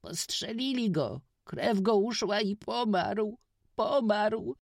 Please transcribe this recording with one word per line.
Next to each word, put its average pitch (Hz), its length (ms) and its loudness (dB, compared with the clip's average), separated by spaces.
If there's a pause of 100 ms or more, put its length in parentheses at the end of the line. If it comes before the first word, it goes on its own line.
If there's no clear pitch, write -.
Postrzelili 226 880 -4
go, 139 300 0 (240)
krew 196 360 0
go 214 160 4
uszła 208 440 2
i 208 160 0
pomarł, 214 800 0 (360)
pomarł 214 800 2 (120)